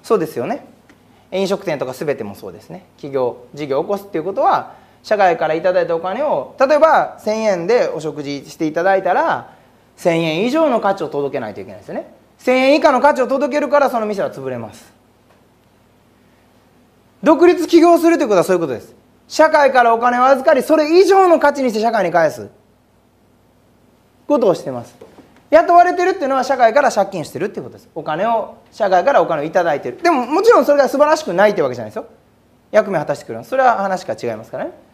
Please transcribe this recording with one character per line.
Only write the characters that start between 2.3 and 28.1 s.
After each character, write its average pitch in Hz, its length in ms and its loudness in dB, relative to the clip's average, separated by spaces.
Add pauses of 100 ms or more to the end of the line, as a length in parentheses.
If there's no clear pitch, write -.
そ 101 140 -16
う - 20 -20
で 104 80 -20
す - 100 -20
ね。 175 160 -20 (100)
企 143 160 -16
業、 127 260 -4 (140)
事 151 140 -10
業 135 140 -2
を - 20 -4
起 175 60 -8
こ 196 100 -4
す 196 60 -14
っ - 20 -20
て - 120 -8
い - 20 -4
う 151 40 -10
こ 190 80 -6
と 233 100 -4
は、 311 320 -2 (280)
社 214 140 -2
会 180 200 2
か 165 120 -2
ら 156 60 -2
い 165 80 -4
た 185 100 0
だ 185 100 0
い 165 60 -4
た 165 80 -2
お - 20 -4
金 190 240 -6
を、 185 380 -4
例 269 160 2
え - 20 2
ば 277 400 2
千 220 240 -6
円 185 240 -2
で 208 220 0
お 160 120 -8
食 147 220 -8
事 139 260 -10
し - 60 -20
て 156 140 -4
い 151 40 -6
た 170 120 -4
だ 190 120 2
い 190 60 -2
た 180 100 -2
ら、 254 400 -4 (440)
千 165 260 0
円 165 220 -2
以 247 60 -2
上 311 200 0
の 226 100 0
価 196 140 0
値 190 80 -8
を 147 60 -8
届 143 260 -6
け 135 60 -4
な 110 100 -10
い 98 40 -14
と 101 60 -14
い 95 40 -14
け 90 80 -18
な 92 60 -20
い - 20 -20
で - 60 -20
す - 20 -20
よ 175 60 -12
ね。 294 200 -12 (240)
千 254 200 0
円 269 180 4
以 302 40 0
下 302 120 4
の 247 80 0
価 285 140 4
値 254 80 -2
を 233 40 0
届 262 280 -2
け 294 60 0
る 294 80 -6
か 214 120 2
ら、 269 100 2
そ 247 80 -6
の 220 80 -4
店 196 160 -6
は 135 100 -6
潰 135 160 -12
れ 127 100 -8
ま 110 140 -14
す。 - 200 -20 (2250)
独 320 240 4
立 349 200 2
起 330 140 6
業 339 180 6
す 330 100 2
る 330 100 2
と 294 60 0
い - 20 -2
う - 20 -6
こ 208 60 2
と 180 40 4
は 160 60 2
そ 185 80 0
う 185 40 2
い - 20 0
う - 20 -2
こ 165 60 -4
と 127 80 -6
で 101 60 -10
す。 - 140 -20 (320)
社 311 240 2
会 285 220 4
か 247 100 4
ら 233 120 4
お 226 40 -2
金 247 220 0
を 254 60 4
預 262 180 2
か 320 100 4
り、 262 80 0
そ 302 140 2
れ 311 240 4
以 381 60 6
上 381 200 4
の 330 140 4
価 285 120 4
値 277 100 -6
に 254 80 0
し - 20 -8
て 214 80 -4
社 226 100 0
会 214 140 0
に 170 60 -2
返 160 200 2
す 104 200 -14 (1800)
こ 285 100 2
と 226 100 2
を 170 60 4
し - 80 -8
て 143 80 -10
ま 120 140 -10
す。 - 100 -20 (560)
雇 330 240 4
わ 349 100 8
れ 359 100 0
て 359 100 -2
る 370 60 0
っ 370 40 -2
て 381 80 -6
い - 20 -2
う 262 40 -4
の 269 60 -2
は 262 100 -2
社 269 120 -2
会 233 180 2
か 285 80 4
ら 262 80 2
借 196 200 -2
金 160 140 -8
し - 60 -16
て - 80 -12
る 170 80 -6
っ - 40 -6
て 196 100 -12
こ 127 80 -14
と 104 60 -20
で 101 40 -20
す。 - 160 -20
お 156 80 -12
金 165 240 -6